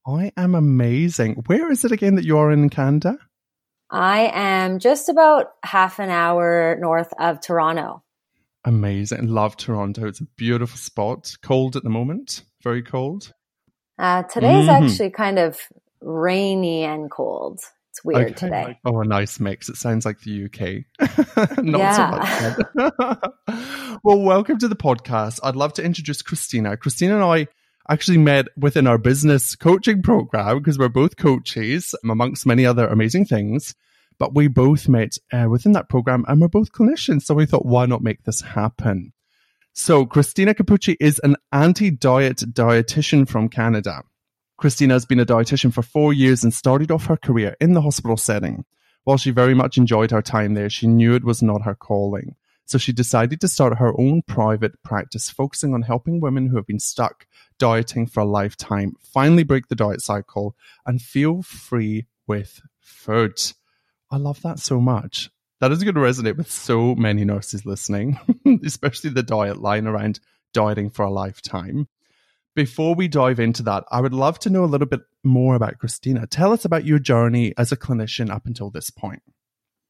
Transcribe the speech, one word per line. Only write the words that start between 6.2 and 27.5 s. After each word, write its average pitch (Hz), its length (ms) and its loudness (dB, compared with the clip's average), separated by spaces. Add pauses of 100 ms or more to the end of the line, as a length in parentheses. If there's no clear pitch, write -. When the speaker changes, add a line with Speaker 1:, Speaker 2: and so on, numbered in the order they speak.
Speaker 2:
north 165 380 -2
of 165 200 -2
Toronto. 165 640 -2 (600)
Speaker 1:
Amazing. 104 640 -2
Love 107 300 -2
Toronto. 104 500 -6
It's 104 140 -12
a 156 140 -12
beautiful 117 440 -4
spot. - 640 -8
Cold 131 320 0
at 135 80 -8
the 120 80 -6
moment. 143 500 -6 (220)
Very 120 180 -4
cold. 135 500 -8 (680)
Speaker 2:
Uh, 180 240 0
today's - 440 4
Speaker 1:
Mm-hmm. - 180 8
Speaker 2:
actually 190 260 0
kind 196 260 -4
of 165 220 0 (420)
rainy 180 840 -2
and 151 280 -8
cold. - 480 -8 (320)
It's - 140 -18
weird 123 220 0
Speaker 1:
Okay. 113 60 -10
Speaker 2:
today. 123 520 -8
Speaker 1:
Oh, 113 160 0
a 107 40 -2
nice 101 340 -2
mix. 101 280 -6
It - 80 -12
sounds 113 300 -2
like 107 160 -8
the 110 100 -12
U 101 180 -8
K. 98 440 -10
<laughs> - 60 -14 (580)
Not 165 220 0
Speaker 2:
Yeah. 196 120 4
Speaker 1:
so 180 260 2
much 233 760 -2 (240)
fun. - 0 - (840)
<laughs> - 20 -
Well, 202 180 6
welcome 196 380 2
to 240 100 0
the 208 60 -4
podcast. 120 680 -2
I'd 131 140 -2
love 147 160 -2
to 160 100 -6
introduce 156 380 -6
Christina. 110 560 -4
Christina 185 380 -2
and 208 80 2
I 165 240 2 (420)